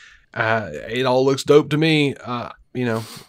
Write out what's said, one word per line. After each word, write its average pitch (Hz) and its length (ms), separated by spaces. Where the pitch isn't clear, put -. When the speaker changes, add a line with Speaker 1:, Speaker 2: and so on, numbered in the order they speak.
Speaker 1:
Uh, 113 360
it 123 160
all 131 200
looks 135 180
dope 147 280
to 147 60
me. 151 380
Uh, 120 360
you 123 120
know, 113 140
Speaker 2:
Hmm. - 300